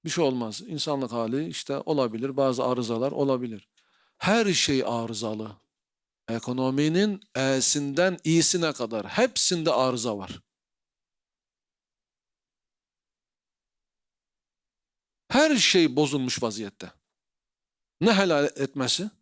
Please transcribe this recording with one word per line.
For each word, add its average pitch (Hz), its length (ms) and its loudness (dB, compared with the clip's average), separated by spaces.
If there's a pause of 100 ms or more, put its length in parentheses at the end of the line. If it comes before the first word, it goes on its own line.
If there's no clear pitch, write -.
Bir 151 40 -6
şey 170 140 2
olmaz. 120 420 -2
İnsanlık 139 460 -4
hali 120 360 -2
işte 139 300 -6
olabilir, 131 580 -2
bazı 131 280 2
arızalar 123 480 0
olabilir. 123 560 -2 (500)
Her 208 340 2
şey 139 340 2
arızalı. 110 720 -6 (720)
Ekonominin 139 920 0 (140)
E'sinden 139 880 0
İ'sine 165 480 2
kadar 110 340 -6
hepsinde 170 680 0
arıza 120 460 0
var. 95 220 -12 (4000)
Her 294 280 4
şey 160 400 4
bozulmuş 135 460 0
vaziyette. 104 500 -8 (1080)
Ne 214 140 4
helal 170 300 4
etmesi? 139 680 -2 (120)